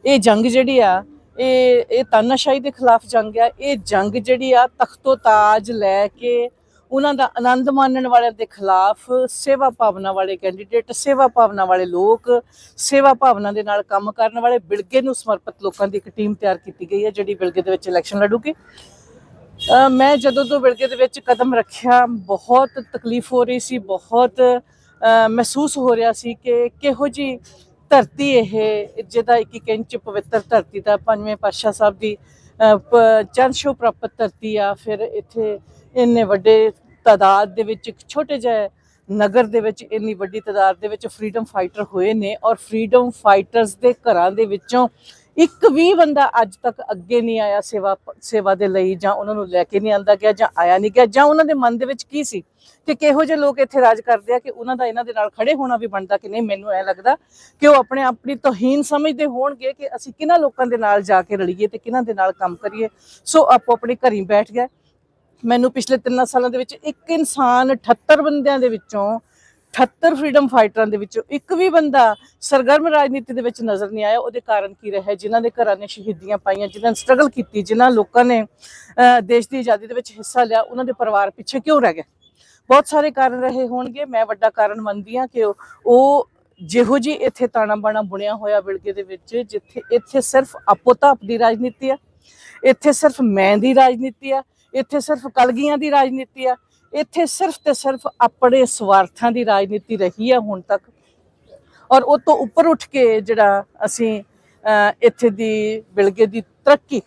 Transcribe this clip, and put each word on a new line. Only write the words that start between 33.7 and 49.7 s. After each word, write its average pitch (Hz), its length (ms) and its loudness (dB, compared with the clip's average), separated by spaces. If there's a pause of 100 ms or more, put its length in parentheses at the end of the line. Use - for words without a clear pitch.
ਪ੍ਰਾਪਤ 226 440 -4
ਧਰਤੀ 214 380 -6
ਆ। 202 180 -2
ਫਿਰ 208 240 -8
ਇੱਥੇ 214 600 -8 (380)
ਇੰਨੇ 233 280 2
ਵੱਡੇ 214 480 4 (320)
ਤਾਦਾਦ 196 500 4
ਦੇ 220 80 -6
ਵਿੱਚ, 214 260 -8
ਇੱਕ - 80 -16 (120)
ਛੋਟੇ 294 300 -6
ਜਿਹੇ 220 320 -2 (420)
ਨਗਰ 208 320 2
ਦੇ 220 160 -2
ਵਿੱਚ 214 220 -8
ਇੰਨੀ 220 320 -8
ਵੱਡੀ 190 260 -10
ਤਾਦਾਦ 190 380 0
ਦੇ 208 100 -10
ਵਿੱਚ 214 180 -10
ਫਰੀਡਮ 214 380 -8
ਫਾਈਟਰ 190 380 -6
ਹੋਏ 196 320 -2
ਨੇ 208 300 -4
ਔਰ 226 100 0
ਫਰੀਡਮ 226 560 0
ਫਾਈਟਰਸ 202 640 0
ਦੇ 247 160 2
ਘਰਾਂ 190 400 0
ਦੇ 220 120 -2
ਵਿੱਚੋਂ 226 440 -2 (480)
ਇੱਕ 330 360 2
ਵੀ 339 220 2
ਬੰਦਾ 302 360 2 (120)
ਅੱਜ 196 200 -4
ਤੱਕ 240 280 -6
ਅੱਗੇ 196 300 -2
ਨਹੀਂ 226 200 -2
ਆਇਆ 208 200 0
ਸੇਵਾ, 196 360 -4 (240)
ਸੇਵਾ 196 340 -2
ਦੇ 196 140 -2
ਲਈ, 190 260 0
ਜਾਂ 190 180 -2
ਉਹਨਾਂ 214 220 -6
ਨੂੰ 202 140 -8
ਲੈ 180 160 0
ਕੇ 202 160 -4